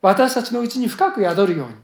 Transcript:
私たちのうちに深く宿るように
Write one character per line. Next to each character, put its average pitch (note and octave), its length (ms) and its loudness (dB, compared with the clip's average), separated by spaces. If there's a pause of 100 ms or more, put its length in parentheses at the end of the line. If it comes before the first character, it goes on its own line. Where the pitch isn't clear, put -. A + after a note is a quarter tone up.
私 B3 320 4
た A#3+ 80 -2
ち - 80 -8
の A#3+ 120 -2
う A#3 60 -4
ち B3+ 120 -6
に B3 80 0
深 F#4 240 0
く C#4 100 -4
宿 F3+ 240 2
る F3 100 0
よ C#3+ 100 -6
う - 20 -14
に A#2 160 -16